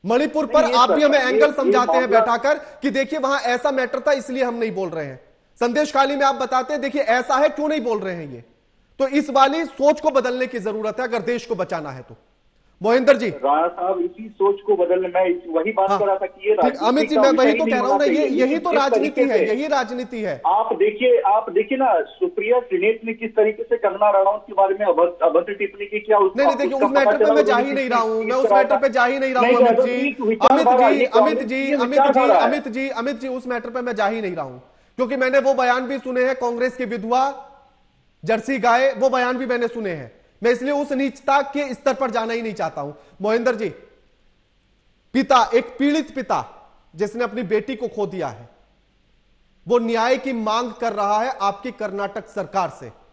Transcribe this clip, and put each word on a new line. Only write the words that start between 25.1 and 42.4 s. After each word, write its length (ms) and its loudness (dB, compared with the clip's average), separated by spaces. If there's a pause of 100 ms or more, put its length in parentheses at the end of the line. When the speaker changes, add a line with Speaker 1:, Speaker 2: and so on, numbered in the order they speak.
Speaker 2:
अभद्र 280 0
टिप्पणी 320 -8
की, 140 -8
क्या 180 2
उसका 200 2
Speaker 1:
नहीं, 100 2
नहीं, 100 2
देखिए, 160 -2
Speaker 2:
उसका 140 0
Speaker 1:
उस 40 -2
Speaker 2:
पता 80 2
Speaker 1:
मैटर 180 2
पे 80 -2
Speaker 2:
चला 80 4
Speaker 1:
मैं 120 6
जा 80 2
Speaker 2:
उन्होंने 160 0
Speaker 1:
ही 60 -4
नहीं 100 -2
Speaker 2:
किस 80 -2
Speaker 1:
रहा 80 2
हूं, 140 -2
मैं 140 -4
Speaker 2:
तरह 80 0
Speaker 1:
उस 120 0
Speaker 2:
का 60 6
Speaker 1:
मैटर 220 4
पे 120 0
जा 160 2
ही 140 -2
नहीं 140 -2
रहा 100 2
हूं, 100 4
Speaker 2:
नहीं, 120 6
Speaker 1:
अमित 140 4
Speaker 2:
तो 60 2
Speaker 1:
जी, 80 -2
Speaker 2:
ये 280 -2
विचारधारा 680 2
Speaker 1:
अमित 100 2
जी, 60 2
Speaker 2:
है, 180 2
Speaker 1:
अमित 220 0
जी, 120 -6
Speaker 2:
ये 200 -2
Speaker 1:
अमित 60 -2
जी, 60 -2
Speaker 2:
विचारधारा 480 4
है। 120 4
Speaker 1:
अमित 200 -2
जी, 220 -6
अमित 300 -6
जी, 80 -10
उस 200 -8
matter 220 -6
पे 120 -8
मैं 140 -6
जा 120 0
ही 140 -4
नहीं 140 -6
रहा 100 -6
हूं, 140 -16 (360)
क्योंकि 200 -2
मैंने 240 2
वो 140 2
बयान 280 2
भी 160 -6
सुने 260 -2
हैं 120 0
कांग्रेस 420 -4
के 80 -4
विधवा 640 -2 (760)
जर्सी 340 -2
गाय, 380 2
वो 120 2
बयान 280 0
भी 80 -6
मैंने 220 -2
सुने 220 -6
हैं। 320 -12 (220)
मैं 80 4
इसलिए 200 0
उस 200 -2
नीचता 500 0
के 320 -6
स्तर 200 -2
पर 180 -4
जाना 220 -4
ही 80 -4